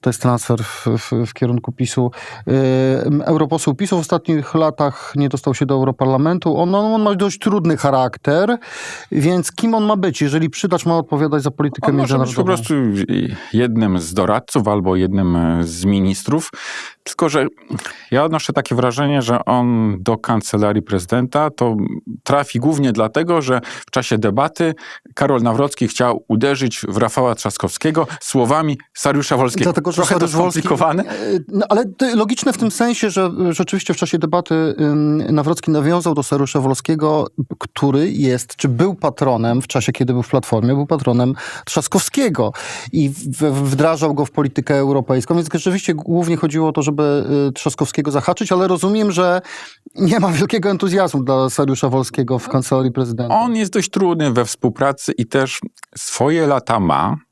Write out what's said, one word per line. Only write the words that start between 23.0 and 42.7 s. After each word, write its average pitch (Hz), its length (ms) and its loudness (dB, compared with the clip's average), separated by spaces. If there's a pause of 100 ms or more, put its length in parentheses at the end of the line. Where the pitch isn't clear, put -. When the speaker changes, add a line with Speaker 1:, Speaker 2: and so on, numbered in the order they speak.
Speaker 2:
że 127 180 0 (260)
w - 40 -20
czasie 123 280 0
debaty 143 560 0 (400)
Karol 139 280 2
Nawrocki 127 460 0
chciał 123 400 0
uderzyć 127 600 0
w 95 80 -4
Rafała 117 380 2
Trzaskowskiego 151 720 -2 (140)
słowami 139 580 0 (160)
Saryusza 143 420 0
Wolskiego. 127 280 0
Speaker 1:
Dlatego, 170 280 0
że 156 40 -2
Speaker 2:
Trochę 180 180 2
to 175 60 2
Speaker 1:
Saryusz 165 160 0
Wolski, 170 240 2
Speaker 2:
skomplikowane. 156 440 2
Speaker 1:
e, 190 340 -2 (100)
no, 202 200 0
ale 220 180 2
to 240 300 -2
logiczne 220 360 0
w - 60 -4
tym 226 120 0
sensie, 233 400 0
że 180 200 0 (200)
rzeczywiście 180 440 -2
w - 20 -4
czasie 175 220 -2
debaty, 170 360 0 (260)
ym, 151 360 2 (180)
Nawrocki 156 360 0
nawiązał 156 440 2
do 143 80 0
Saryusza 143 380 0
Wolskiego, 151 640 0 (320)
który 143 540 0
jest, 127 440 0
czy - 120 0
był 131 260 2
patronem 123 680 0
w - 40 -8
czasie, - 260 -2
kiedy 127 200 0
był 123 100 0
w - 60 -6
Platformie, 120 460 0
był 143 120 0
patronem 127 480 2 (300)
Trzaskowskiego 175 880 0 (400)